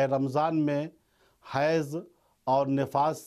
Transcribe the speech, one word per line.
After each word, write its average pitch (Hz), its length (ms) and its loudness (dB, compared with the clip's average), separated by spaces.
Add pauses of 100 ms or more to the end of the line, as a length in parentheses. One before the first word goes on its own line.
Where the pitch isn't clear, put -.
رمضان 139 580 0
میں 147 200 0 (600)
حیض 151 500 0 (520)
اور 135 220 2
نفاس 139 580 0